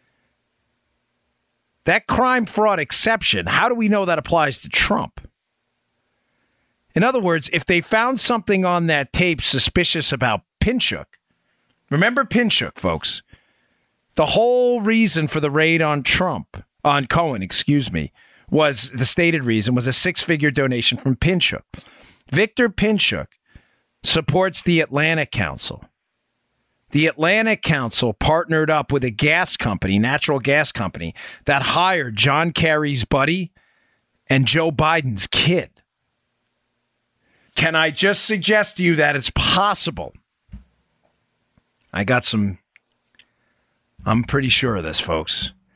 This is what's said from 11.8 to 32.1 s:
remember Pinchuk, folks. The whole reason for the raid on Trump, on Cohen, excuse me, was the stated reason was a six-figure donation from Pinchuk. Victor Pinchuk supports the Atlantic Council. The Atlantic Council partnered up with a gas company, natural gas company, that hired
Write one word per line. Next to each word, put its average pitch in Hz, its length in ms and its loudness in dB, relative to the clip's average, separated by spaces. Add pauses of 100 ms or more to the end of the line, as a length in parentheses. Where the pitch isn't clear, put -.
remember 220 340 0
Pinchuk, 214 540 -2
folks. - 420 -2 (920)
The 156 100 2
whole 247 560 2
reason 202 460 2
for 156 120 -4
the 147 120 -2
raid 160 320 2
on 147 180 -2
Trump, 127 640 -4 (200)
on 143 220 2
Cohen, 143 380 -2
excuse 127 480 0
me, 78 200 -6 (380)
was 147 420 2
the 127 140 0
stated 165 380 2
reason 117 320 0
was 123 120 0
a 127 60 0
six-figure 156 580 2
donation 127 460 0
from 135 180 0
Pinchuk. 170 460 0 (680)
Victor 226 380 0
Pinchuk 190 580 0 (760)
supports 175 600 0
the 170 160 2
Atlantic 156 520 -2
Council. - 520 -6 (1080)
The 151 140 2
Atlantic 202 560 0
Council 123 520 0
partnered 160 580 0
up 151 200 0
with 139 120 0
a 123 80 -2
gas 156 460 0
company, 98 420 0
natural 139 400 0
gas 139 320 2
company, 87 420 -8 (320)
that 139 160 2
hired 151 540 0